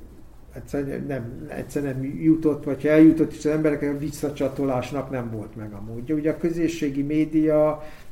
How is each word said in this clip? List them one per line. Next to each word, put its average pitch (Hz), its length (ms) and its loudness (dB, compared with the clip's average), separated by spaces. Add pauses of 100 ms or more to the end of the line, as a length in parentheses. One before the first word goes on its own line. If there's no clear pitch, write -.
(540)
egyszerűen 135 540 -6
nem, 131 400 -8
egyszerűen 139 520 -6
nem 135 220 -6
jutott, 156 420 4
vagy 135 180 -4
ha 147 80 2
eljutott 156 420 8
is - 60 -12
az 151 140 0
emberek, 156 300 0
a 143 160 -2
visszacsatolásnak 139 1120 -4
nem 120 220 -6
volt 107 240 -10
meg 107 180 -10
a 101 80 -12
módja. 120 340 -6
Ugye 151 160 0
a 151 60 -2
közösségi 160 640 -2
média 151 800 2 (280)